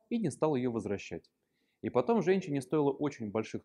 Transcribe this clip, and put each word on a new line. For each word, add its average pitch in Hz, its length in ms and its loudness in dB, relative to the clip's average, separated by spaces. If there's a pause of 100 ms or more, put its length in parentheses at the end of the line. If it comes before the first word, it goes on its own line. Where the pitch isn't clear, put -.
(100)
и 240 80 0
не 196 140 0
стал 156 240 2
её 123 160 0
возвращать. 98 580 -6 (520)
И 113 80 -4
потом 208 320 2
женщине 165 380 2
стоило 143 300 2
очень 135 400 -4
больших 110 340 -4